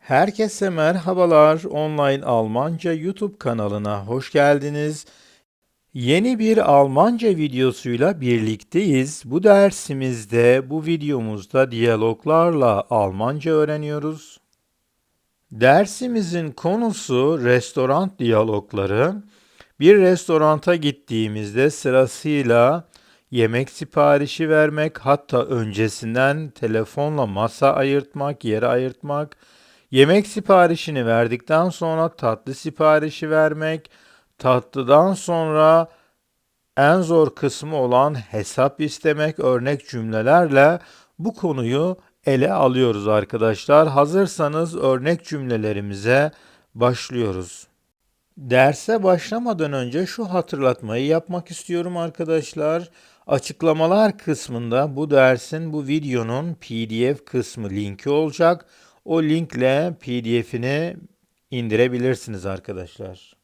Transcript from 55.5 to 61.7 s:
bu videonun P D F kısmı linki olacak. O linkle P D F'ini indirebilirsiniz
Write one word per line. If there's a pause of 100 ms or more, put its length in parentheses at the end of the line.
bu
videonun
P
D
F
kısmı
linki
olacak. (400)
O
linkle
P
D
F'ini (540)
indirebilirsiniz